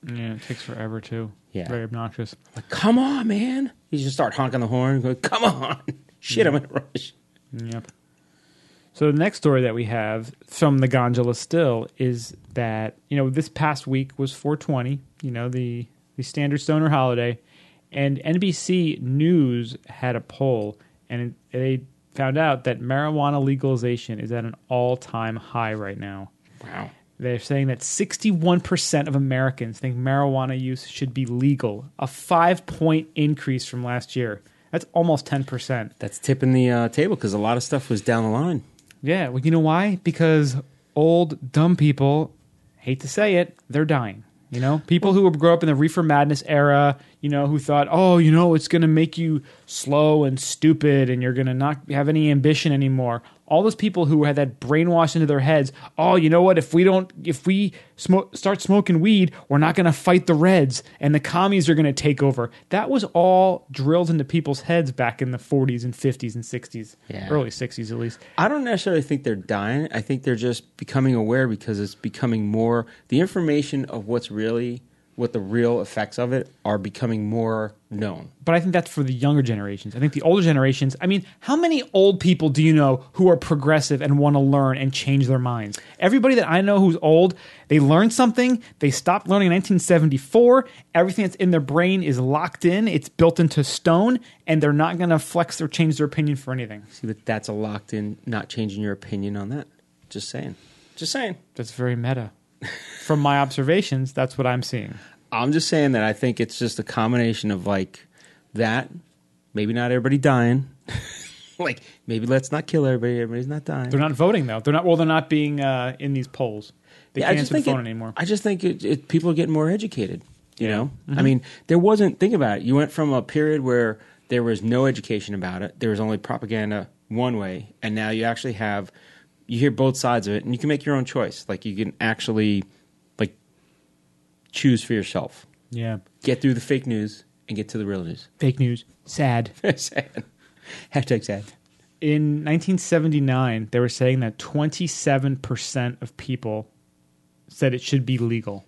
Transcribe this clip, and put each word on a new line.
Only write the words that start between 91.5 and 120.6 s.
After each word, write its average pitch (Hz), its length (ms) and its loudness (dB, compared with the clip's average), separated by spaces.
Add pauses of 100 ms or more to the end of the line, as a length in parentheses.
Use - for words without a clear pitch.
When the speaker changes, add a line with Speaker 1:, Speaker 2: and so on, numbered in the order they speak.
Speaker 1:
their 165 100 4
brain 175 420 0
is 127 160 0
locked 147 460 -2
in, 202 240 2
it's - 180 -2
built - 320 2
into 151 240 2
stone, 202 560 2 (260)
and 156 160 2
they're 147 120 4
not 160 240 2
gonna 170 200 2
flex - 440 -2
or 156 80 -4
change 160 280 2
their 151 100 0
opinion 147 280 -2
for 135 160 -10
anything. 107 380 -8
Speaker 2:
See, - 180 -12
but 107 180 -8
that's 110 220 -4
a 107 60 -6
locked 104 400 -6
in, 104 320 -6
not 113 240 -6
changing 107 340 -6
your 104 80 -4
opinion 101 460 -8
on 101 100 -10
that. 139 200 -10 (420)
Just - 180 -12
saying. - 280 -12 (420)
Just 160 160 -8
saying. 233 240 -6 (180)
Speaker 1:
That's 117 160 -12
very 123 240 -4
meta. 120 360 -6 (720)
From 151 180 0
my 143 220 2
observations, 135 720 0
that's 131 260 -4
what 127 80 0
I'm 123 160 -2
seeing. 107 320 -8 (360)
Speaker 2:
I'm 120 200 0
just 156 160 0
saying 147 240 2
that 113 120 2
I 107 100 2
think 120 260 -2
it's 113 180 -4
just 117 220 -4
a 107 40 -6
combination 113 680 -2
of, 92 160 -4
like, 95 400 -4 (480)
that, 113 340 -2 (640)
maybe 107 200 -2
not 120 180 -2
everybody 127 260 2
dying. 131 500 4 (200)
<laughs> - 80 -10 (640)
Like, 143 220 -4 (240)
maybe 113 200 -4
let's 135 260 0
not 147 160 -4
kill 156 180 0
everybody. 120 360 0
Everybody's 117 260 -6
not 147 160 -8
dying. 135 260 -6
Speaker 1:
They're 135 100 0
not 151 140 0
voting, 165 340 2
though. 110 120 -4
They're 147 140 0
not, 160 100 2
well, 170 140 4
they're 165 100 4
not 160 220 2
being, 147 320 0
uh, 131 380 -2
in 139 140 -4
these 127 140 -4
polls. 107 460 -8 (400)
They - 80 -4
Speaker 2:
Yeah, - 60 0
I - 20 0
Speaker 1:
can't 151 100 4
Speaker 2:
just 131 120 -2
Speaker 1:
answer 311 80 2
the 285 40 -2
Speaker 2:
think - 140 0
Speaker 1:
phone 120 80 -4
Speaker 2:
it, 113 40 -8
Speaker 1:
anymore. 113 280 -8
Speaker 2:
I 170 80 -4
just 208 180 -2
think 196 220 -2
it, - 180 -2
it, 135 240 -2
people 165 220 0
are 165 40 2
getting 160 200 0
more 156 160 2
educated, 151 520 -4 (360)
you 113 100 -2